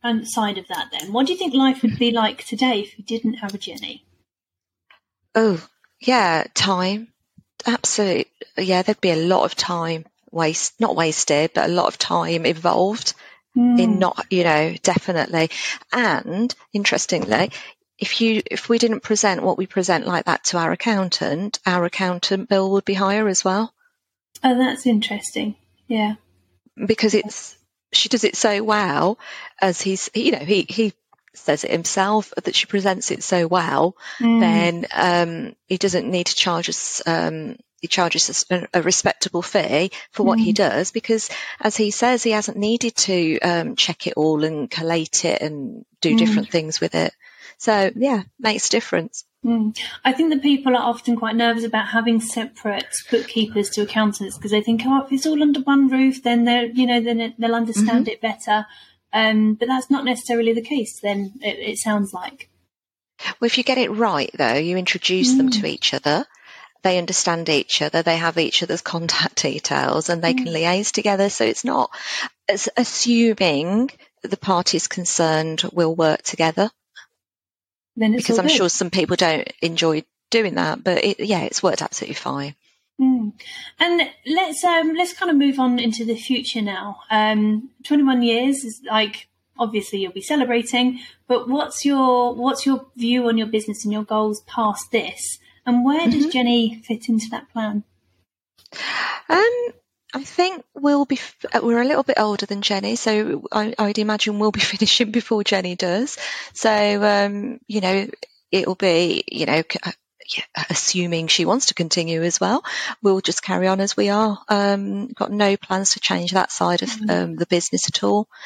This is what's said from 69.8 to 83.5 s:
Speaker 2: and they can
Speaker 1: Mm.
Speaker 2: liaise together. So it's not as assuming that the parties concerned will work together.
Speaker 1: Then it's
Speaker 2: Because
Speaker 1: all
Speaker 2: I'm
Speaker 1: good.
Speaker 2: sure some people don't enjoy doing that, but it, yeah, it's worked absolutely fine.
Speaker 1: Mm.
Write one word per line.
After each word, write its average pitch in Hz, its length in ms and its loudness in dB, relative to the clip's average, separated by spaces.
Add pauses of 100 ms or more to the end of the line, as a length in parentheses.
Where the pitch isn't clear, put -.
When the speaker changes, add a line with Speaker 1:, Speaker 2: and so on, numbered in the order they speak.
Speaker 2:
and 170 120 -2
they 165 120 2
can - 140 -2
Speaker 1:
Mm. 165 100 -4
Speaker 2:
liaise 180 340 0
together. 202 380 0
So - 160 -2
it's - 180 -2
not 247 260 0 (600)
as 202 280 0
assuming 220 1120 2 (320)
that - 80 -10
the 190 80 -4
parties 180 500 0
concerned 160 760 -2 (100)
will 165 240 0
work 160 280 2
together. 165 460 0 (1300)
Speaker 1:
Then 220 180 2
it's 240 100 0
Speaker 2:
Because 233 140 2
Speaker 1:
all 269 80 4
Speaker 2:
I'm - 40 4
Speaker 1:
good. 311 80 6
Speaker 2:
sure 185 120 4
some 175 220 -2
people 180 240 0
don't 160 320 2 (140)
enjoy 165 420 0 (260)
doing 220 260 2
that, 160 280 -2
but 180 200 2
it, 202 180 0
yeah, 202 200 0
it's - 220 -6
worked - 180 2
absolutely - 340 -8
fine. 139 400 -8 (460)
Speaker 1:
Mm. 247 320 2 (460)